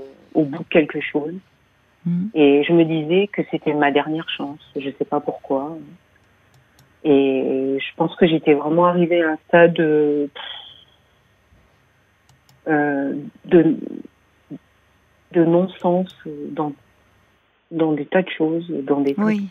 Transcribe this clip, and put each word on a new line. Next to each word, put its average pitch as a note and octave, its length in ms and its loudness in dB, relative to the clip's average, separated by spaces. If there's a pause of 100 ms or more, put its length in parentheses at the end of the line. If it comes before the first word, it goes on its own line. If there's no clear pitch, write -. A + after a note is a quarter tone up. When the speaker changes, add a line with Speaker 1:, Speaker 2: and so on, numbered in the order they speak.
(340)
Speaker 1:
au D#3 100 2
bout D3 160 -4
de - 100 -14
quelque D3+ 320 2
chose. D3+ 320 -6 (720)
Speaker 2:
Mm. F3 280 -2
Speaker 1:
Et C#3+ 340 4
je E3+ 60 2
me E3+ 120 6
disais D#3+ 460 0
que - 100 -4 (100)
c'était D#3 220 -2
ma D3 180 2
dernière D3 380 -2
chance. C#3+ 300 -10 (160)
Je C#3 220 -8
sais - 80 -6
pas D3 160 -4
pourquoi. C#3+ 560 -6 (1300)
Et C3+ 720 0
je - 160 -10
pense E3 220 -2
que F3+ 100 6
j'étais D#3+ 260 2
vraiment D3+ 320 2
arrivée F3 360 2
à D#3+ 100 0
un D#3 60 -6 (100)
stade, E3+ 320 6
euh, D3+ 480 2 (2500)
euh, C#3+ 460 -2 (320)
de, D#3+ 320 4 (1500)
de E3 140 4
non-sens F3+ 680 0 (380)
dans D3+ 220 -6 (1000)
dans D#3+ 220 0
des D3 120 -4
tas F#3+ 180 0
de F#3 60 -10
choses, E3 360 -2 (180)
dans C#3+ 180 0
des C#3 120 0
tas, G3+ 100 -4
Speaker 2:
Oui. G#3 280 0